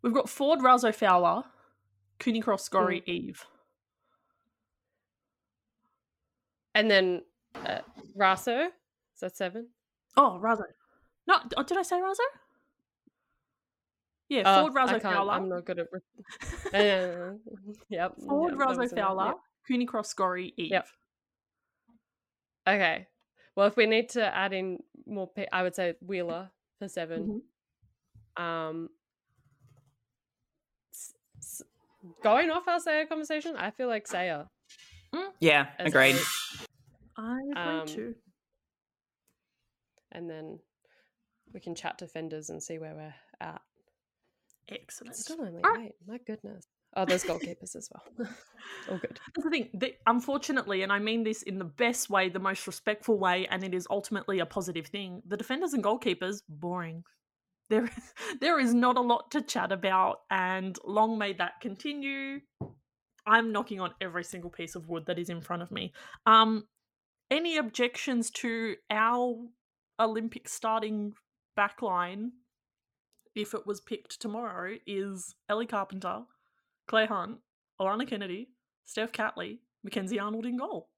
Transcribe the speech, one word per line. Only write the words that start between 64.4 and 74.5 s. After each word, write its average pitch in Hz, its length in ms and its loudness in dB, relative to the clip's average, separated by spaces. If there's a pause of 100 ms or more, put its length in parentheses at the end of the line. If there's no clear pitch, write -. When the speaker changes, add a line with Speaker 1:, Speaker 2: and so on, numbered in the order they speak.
Speaker 1:
piece 170 260 -12
of 165 120 -12
wood 165 200 -6
that 175 120 -2
is 175 100 -6
in 170 120 -6
front 175 220 -6
of 175 80 -14
me. - 200 -8 (340)
Um, 220 400 8 (640)
any 320 280 0
objections 247 760 -2
to 226 440 -4 (140)
our 233 460 2 (640)
Olympic 226 480 0
starting 214 640 -2 (460)
backline, 202 720 0 (1040)
if - 180 -6
it 113 140 -8
was 196 140 -6
picked - 400 -10
tomorrow, 208 560 -6 (100)